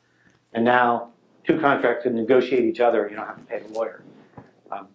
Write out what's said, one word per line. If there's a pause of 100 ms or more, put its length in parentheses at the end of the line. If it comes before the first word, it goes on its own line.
(520)
and
now (320)
two
contracts
can
negotiate
each
other
and
you
don't
have
to
pay
the
lawyer. (680)
Um,